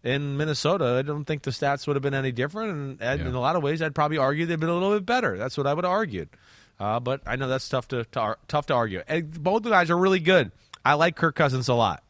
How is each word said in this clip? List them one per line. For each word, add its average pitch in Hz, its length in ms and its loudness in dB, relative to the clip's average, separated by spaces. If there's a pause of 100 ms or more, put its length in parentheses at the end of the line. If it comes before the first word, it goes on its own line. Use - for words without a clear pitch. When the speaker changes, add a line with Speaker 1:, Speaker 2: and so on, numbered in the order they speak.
Speaker 1:
in 139 340 -2
Minnesota, 147 600 0
I 135 40 0
don't 147 240 -6
think 151 180 -6
the 135 80 -4
stats 139 360 -2
would 147 80 0
have 135 80 -2
been 139 100 -2
any 135 180 -2
different. 165 400 -4
And, 139 300 -8
and 135 200 -2
Speaker 2:
Yeah. 156 60 -4
Speaker 1:
in 123 80 -4
a 127 40 -2
lot 147 160 0
of 165 80 0
ways, 156 180 -2
I'd 156 140 -2
probably 151 220 0
argue 147 280 2
they've 165 140 -2
been 160 100 0
a 170 40 0
little 190 200 0
bit 202 120 -2
better. 226 320 0
That's 123 200 -6
what 139 100 0
I 143 60 2
would 175 100 -2
have 180 100 0
argued. 131 360 -4 (500)
Uh, 107 200 -2
but 127 260 -4
I 117 100 -4
know 131 120 -4
that's 131 200 -4
tough 127 220 -4
to, 120 160 -2
to - 140 -8
ar-, 110 180 -2 (100)
tough 147 200 -2
to 143 80 2
argue. 104 320 0
And 160 360 -4
both 208 200 2
the 240 80 -4
guys 175 180 6
are 175 80 4
really 185 220 4
good. 160 320 4 (340)
I 139 80 6
like 160 220 4
Kirk 160 200 0
Cousins 131 320 2
a 127 60 2
lot. 110 360 2